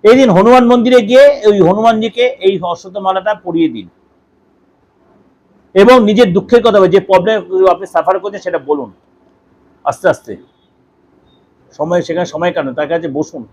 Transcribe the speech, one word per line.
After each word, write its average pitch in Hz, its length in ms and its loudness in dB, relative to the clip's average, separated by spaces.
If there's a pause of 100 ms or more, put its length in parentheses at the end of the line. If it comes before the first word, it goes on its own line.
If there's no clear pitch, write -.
এই 226 140 6
দিন 262 180 4
হনুমান 240 340 4
মন্দিরে 247 380 2
গিয়ে 262 160 6 (240)
ওই 208 100 2 (100)
হনুমানজিকে 220 560 -2 (220)
এই 196 80 0 (180)
অশ্বত্থ 185 240 -14 (100)
মালাটা 190 260 -4 (140)
পরিয়ে 165 220 -2
দিন 110 180 -12 (1900)
এবং 233 220 4 (120)
নিজের 214 280 2
দুঃখের 240 300 0
কথা 214 140 2
বলুন, 185 160 2
যে 190 40 4
প্রবলেম 190 360 0 (380)
আপনি 180 200 -12
সাফার 170 280 -2
করছেন 196 240 -12
সেটা 151 220 -8
বলুন 139 220 -6 (960)
আস্তে - 280 -6
আস্তে। 113 200 -10 (1400)
সময়, 170 300 -4
সেখানে - 200 -6
সময় 170 260 -6
কাটান, 139 260 -8
তার 147 140 -6
কাছে 165 160 -6 (100)
বসুন 151 240 -10 (100)